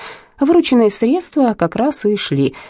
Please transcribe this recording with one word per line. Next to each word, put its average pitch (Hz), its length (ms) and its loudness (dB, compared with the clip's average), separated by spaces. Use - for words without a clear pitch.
Вырученные 269 500 4
средства 254 640 0
как 170 220 -4
раз 269 300 -4
и 208 100 2
шли 139 400 -2